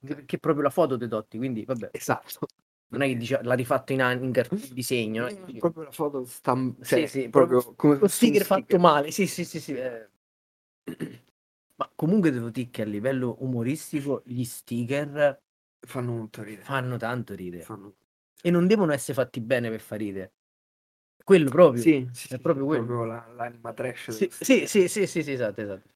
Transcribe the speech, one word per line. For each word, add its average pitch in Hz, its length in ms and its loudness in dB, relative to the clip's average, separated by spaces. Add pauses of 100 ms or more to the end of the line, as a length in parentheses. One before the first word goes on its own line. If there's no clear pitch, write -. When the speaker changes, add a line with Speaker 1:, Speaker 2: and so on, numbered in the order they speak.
Speaker 1:
Anche 139 120 -8
perché 143 200 -10
è - 40 -6
proprio 147 240 0
la 139 60 4
foto 131 280 2
dei 117 100 -6
Totti, 110 300 -6
quindi 120 260 -4
vabbè. 120 300 -6
Speaker 2:
Esatto. - 460 -6 (500)
Speaker 1:
Non 120 120 -4
è 139 60 2
che 131 80 0
dice, 120 260 -2
l'ha 120 120 0
rifatto 127 400 -2
in 131 80 0
an-, 123 240 0
in 127 80 -4
cart-, 120 180 0
in 185 220 -8
disegno, 120 540 -2
Speaker 2:
È - 40 -8 (160)
Speaker 1:
eh. - 100 -16
Speaker 2:
proprio 160 260 -4
la 139 80 -16
foto 143 340 -4
stam-, 127 560 -2
Speaker 1:
Sì, 127 140 0
Speaker 2:
cioè, 147 100 4
Speaker 1:
sì, 131 240 -6
Speaker 2:
proprio 127 320 6
Speaker 1:
proprio - 160 -8
Speaker 2:
come 147 160 6
Speaker 1:
lo 139 80 2
Speaker 2:
fosse 202 240 4
un 226 60 6
Speaker 1:
sticker 185 140 2
fatto 190 180 2
Speaker 2:
sticker. 190 180 2
Speaker 1:
male, 151 300 6
sì, 190 140 0
sì, 175 200 -4
sì, 156 160 -10
sì, 143 140 -10
eh. 120 340 -8 (760)
Speaker 2:
<clears throat> - 480 -12 (500)
Speaker 1:
Ma - 140 -8
comunque 170 360 2
devo 117 200 -4
dire 120 180 -6
che - 140 -6
a - 20 -2
livello 117 580 -4
umoristico 131 840 -4
gli 123 200 -6
sticker 139 960 -2 (440)
Speaker 2:
Fanno 123 280 -6
molto 113 300 -10
ridere. 104 200 -16
Speaker 1:
fanno 127 340 -4
tanto 113 380 -6
ridere. 87 280 -12
Speaker 2:
Fanno 101 320 -16 (460)
Speaker 1:
E 175 100 -2
non 175 160 4
devono 190 260 4
essere 139 220 -4
fatti 127 260 -2
bene 117 280 0
per 110 120 -8
far - 180 -12
ridere. 95 340 -8 (880)
Quello 165 260 6
proprio, 131 340 8
Speaker 2:
Sì, 139 280 4
sì, - 220 -16
Speaker 1:
è 123 60 -6
Speaker 2:
sì, - 0 -
Speaker 1:
proprio 139 260 0
quello. 131 220 0
Speaker 2:
proprio 120 180 -2
la, 117 220 -10
l'anima 117 460 -10
trash 123 380 -8
Speaker 1:
Sì, 113 180 -2
Speaker 2:
dello - 20 -
Speaker 1:
sì, 220 360 4
Speaker 2:
sticker. - 0 -
Speaker 1:
sì, 185 200 4
sì, 196 200 -2
sì, 160 160 -2
sì, 143 80 -6
esatto, 117 300 -4
esatto. 101 340 -10